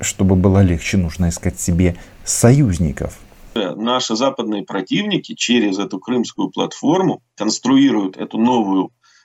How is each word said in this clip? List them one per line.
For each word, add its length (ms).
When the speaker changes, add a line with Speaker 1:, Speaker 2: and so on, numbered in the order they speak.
Speaker 1:
чтобы 340
было 280
легче, 340
нужно 320
искать 300
себе 360
союзников. 920
Speaker 2:
Наши 640
западные 480
противники 720
через 420
эту 220
крымскую 500
платформу 720
конструируют 800
эту 220
новую 500